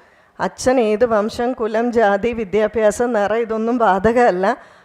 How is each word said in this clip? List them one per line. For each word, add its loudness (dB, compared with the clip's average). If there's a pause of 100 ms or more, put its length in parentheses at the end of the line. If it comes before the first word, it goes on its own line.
(400)
അച്ഛൻ 0
ഏത് 0
വംശം, -2
കുലം, -2
ജാതി, 2
വിദ്യാഭ്യാസം, 0
നിറം 0
ഇതൊന്നും -2
ബാധകമല്ല. 2 (280)